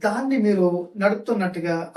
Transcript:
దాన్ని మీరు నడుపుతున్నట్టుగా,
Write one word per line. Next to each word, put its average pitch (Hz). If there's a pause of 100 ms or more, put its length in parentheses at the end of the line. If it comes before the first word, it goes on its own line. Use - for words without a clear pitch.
దాన్ని 262
మీరు 190 (300)
నడుపుతున్నట్టుగా, 196 (220)